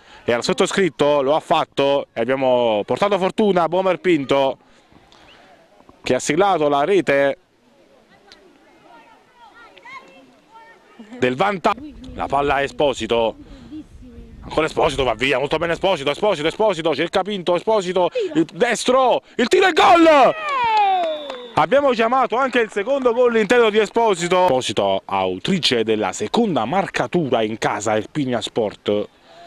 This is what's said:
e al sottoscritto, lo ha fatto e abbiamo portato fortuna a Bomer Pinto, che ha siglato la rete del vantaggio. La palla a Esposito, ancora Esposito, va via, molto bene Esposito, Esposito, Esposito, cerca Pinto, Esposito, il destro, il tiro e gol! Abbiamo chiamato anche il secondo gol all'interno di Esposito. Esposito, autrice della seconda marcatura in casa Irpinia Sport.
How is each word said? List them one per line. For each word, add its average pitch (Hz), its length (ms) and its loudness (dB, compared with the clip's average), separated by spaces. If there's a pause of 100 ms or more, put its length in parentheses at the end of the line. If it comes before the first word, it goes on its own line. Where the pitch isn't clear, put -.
(260)
e 117 60 0
al 117 120 0
sottoscritto, 151 800 0
lo 139 140 2
ha 156 60 2
fatto 139 720 0
e 117 80 -4
abbiamo 123 640 2
portato 202 320 0
fortuna 185 460 0
a 160 60 0
Bomer 185 300 0
Pinto, 139 580 0 (1400)
che 127 140 -2
ha 127 40 0
siglato 160 500 0
la 143 140 2
rete 139 540 0 (3750)
del 127 180 -2
vantaggio. 202 460 -2 (320)
La 85 140 -8
palla 143 280 0
a 139 60 0
Esposito, 117 760 -2 (1080)
ancora - 220 -2
Esposito, 131 400 -2
va 120 80 0
via, 127 260 0
molto 143 180 -2
bene 165 160 -2
Esposito, 160 380 -2
Esposito, 160 360 -2
Esposito, 165 480 0
cerca 170 260 -2
Pinto, 180 340 -2
Esposito, 180 540 0 (240)
il 160 120 0
destro, 233 760 0 (140)
il 233 120 0
tiro 370 200 4
e 359 40 2
gol! 320 640 6 (1200)
Abbiamo 254 360 2
chiamato 233 440 0
anche 254 260 0
il 220 100 -4
secondo 247 420 -2
gol 247 180 2
all'interno 226 380 2
di 202 80 0
Esposito. 185 680 2
Esposito, 107 600 0
autrice 98 800 -2
della 107 280 0
seconda 131 540 -2
marcatura 147 800 -2
in 110 160 -4
casa 117 360 -2
Irpinia 120 460 -4
Sport. 104 640 -4 (400)